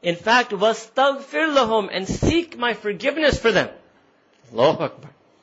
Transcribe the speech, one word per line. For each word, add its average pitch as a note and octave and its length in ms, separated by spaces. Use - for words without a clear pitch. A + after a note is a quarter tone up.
In E3+ 140
fact, A#3 380
"Wastaghfir C4 1000
lahum," A3+ 400
and F#3+ 160
seek - 480
my A#3+ 160
forgiveness C4 640
for A#3 140
them. D#3 180
Allahu C#3 320
Akbar. - 260